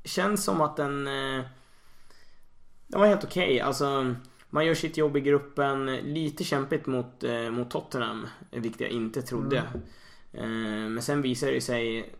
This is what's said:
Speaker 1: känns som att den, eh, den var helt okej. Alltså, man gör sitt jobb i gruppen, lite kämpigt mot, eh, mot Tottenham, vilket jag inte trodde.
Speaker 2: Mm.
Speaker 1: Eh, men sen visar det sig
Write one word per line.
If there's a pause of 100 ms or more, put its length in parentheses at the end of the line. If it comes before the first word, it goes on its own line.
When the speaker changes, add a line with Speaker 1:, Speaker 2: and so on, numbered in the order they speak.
Speaker 1:
känns
som
att
den,
eh, (1400)
den
var
helt
okej.
Alltså, (340)
man
gör
sitt
jobb
i
gruppen, (100)
lite
kämpigt
mot,
eh,
mot
Tottenham, (240)
vilket
jag
inte
trodde. (100)
Speaker 2:
Mm. (520)
Speaker 1:
Eh,
men
sen
visar
det
sig